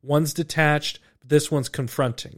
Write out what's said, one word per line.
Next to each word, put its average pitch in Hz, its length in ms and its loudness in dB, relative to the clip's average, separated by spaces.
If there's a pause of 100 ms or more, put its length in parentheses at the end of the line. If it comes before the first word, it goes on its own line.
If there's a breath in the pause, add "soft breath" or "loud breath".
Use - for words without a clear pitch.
One's 147 300 0
detached, 151 680 0 (220 soft breath)
this 147 280 2
one's 139 180 0
confronting. 127 680 -4